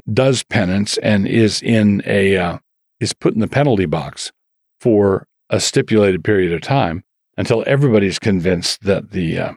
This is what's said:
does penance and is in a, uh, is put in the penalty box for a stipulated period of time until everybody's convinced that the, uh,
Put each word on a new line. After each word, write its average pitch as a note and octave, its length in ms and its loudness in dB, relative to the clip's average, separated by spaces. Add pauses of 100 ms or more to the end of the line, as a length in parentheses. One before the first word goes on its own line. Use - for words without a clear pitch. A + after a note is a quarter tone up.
(120)
does C3 320 0
penance G2+ 540 -2
and G2+ 280 0
is A2 360 0
in G#2+ 420 2
a, G2 320 0
uh, F2 220 -4 (440)
is A2 100 -4
put - 220 -2
in A2 60 -2
the G2+ 80 -2
penalty B2+ 380 0
box D2 460 -8 (480)
for G2+ 460 2 (240)
a G#2+ 100 0
stipulated G2+ 640 2
period F#2 280 2
of E2 80 -4
time G2 420 -2 (340)
until G#2+ 300 -2
everybody's A2+ 520 2
convinced F2+ 680 -2
that F#2+ 260 -2
the, E2+ 280 -4
uh, - 180 -6